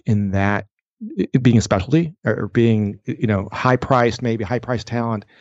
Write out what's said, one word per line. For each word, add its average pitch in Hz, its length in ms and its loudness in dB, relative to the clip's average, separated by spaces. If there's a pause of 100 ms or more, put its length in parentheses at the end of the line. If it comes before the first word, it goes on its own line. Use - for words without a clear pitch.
in 101 280 0
that, 101 340 0 (500)
it 135 260 0
being 120 140 6
a 101 60 6
specialty 147 520 0 (100)
or, - 200 -2
or 104 40 -6
being, 110 580 2
you 127 200 -4
know, 101 240 -2
high 127 260 2
priced, 120 440 0
maybe 113 240 -4
high 120 140 -4
priced 117 300 -6
talent? 117 360 -4 (160)